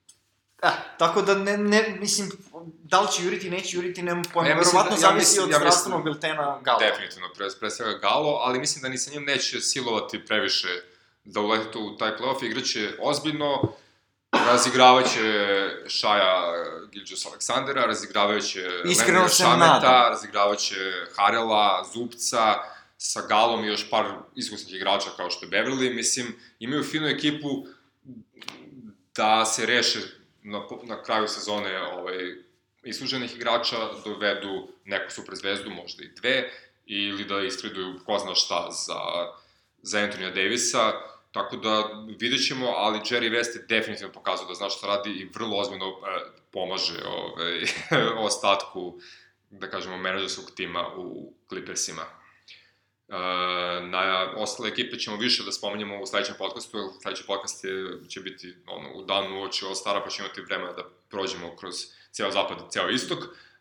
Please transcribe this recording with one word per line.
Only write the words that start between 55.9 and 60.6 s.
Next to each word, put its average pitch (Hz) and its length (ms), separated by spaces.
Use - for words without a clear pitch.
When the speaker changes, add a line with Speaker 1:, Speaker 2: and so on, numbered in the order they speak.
Speaker 2:
u 98 40
sledećem 101 320
podcastu, 101 400
jer 101 100
sledeći 95 220
podcast - 400
je, 95 80
će - 100
biti, 90 360
ono, 87 260
u - 100
danu 98 380
uoči 98 240
All-Stara, 98 380
pa - 60
ćemo 101 180
imati 95 140
vremena 90 320